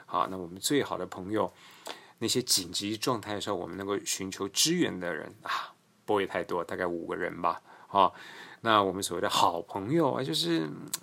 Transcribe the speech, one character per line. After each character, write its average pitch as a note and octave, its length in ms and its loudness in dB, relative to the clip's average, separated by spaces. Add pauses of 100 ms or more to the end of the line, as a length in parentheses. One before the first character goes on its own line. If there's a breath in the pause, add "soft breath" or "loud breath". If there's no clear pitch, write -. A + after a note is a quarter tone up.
啊， - 240 0
那 F#2 60 -6
我 F2+ 100 -8
们 F2+ 120 -12
最 C#3 240 2
好 F#2 140 -4
的 F2+ 80 -4
朋 F#2 260 -8
友， G#2 220 2 (680 loud breath)
那 A2+ 80 -2
些 B2 140 2
紧 F#2 300 0
急 G2+ 260 -2
状 A2+ 240 -2
态 G#2 140 -6
的 G2 60 -6
时 - 80 -4
候， G2+ 60 0
我 F2 120 -4
们 E2+ 100 -8
能 G2 80 -6
够 G2+ 140 0
寻 F#2+ 320 -4
求 G2 180 -4
支 - 240 2
援 A2 260 2
的 F2 140 -2
人 D2+ 300 -8
啊， - 300 -6 (320)
不 G#2+ 100 2
会 G2 100 2
太 F2+ 180 -2
多， F2 200 -2
大 G2 120 -6
概 F2+ 120 0
五 E2+ 180 -2
个 F2 100 -4
人 E2+ 260 -4
吧。 E2+ 200 0 (260 loud breath)
啊， F#2+ 240 6 (500 loud breath)
那 A2 220 6
我 F#2+ 80 4
们 F#2 100 -4
所 F#2 140 -4
谓 F2+ 60 -2
的 G2+ 80 2
好 F2 320 4
朋 G2+ 320 -4
友 D#3+ 180 4
啊， B2 120 -2
就 D3+ 100 -2
是 D#3+ 360 0 (340)